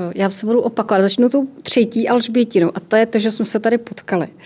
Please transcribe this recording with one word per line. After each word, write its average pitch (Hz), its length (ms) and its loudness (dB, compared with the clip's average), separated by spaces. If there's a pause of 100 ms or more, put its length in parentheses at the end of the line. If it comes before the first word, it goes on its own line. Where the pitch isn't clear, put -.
(160)
já 196 140 0
se 196 160 -8
budu 233 160 2
opakovat. 220 400 0
Začnu 220 280 2
tou 269 180 0 (140)
třetí 233 480 0
Alžbětinou 226 680 2
a - 40 -8
to - 160 -2
je 220 100 6
to, 226 140 -2
že 214 120 0
jsme 220 140 -4
se 220 140 -2
tady 226 180 0
potkali 196 500 -6 (180)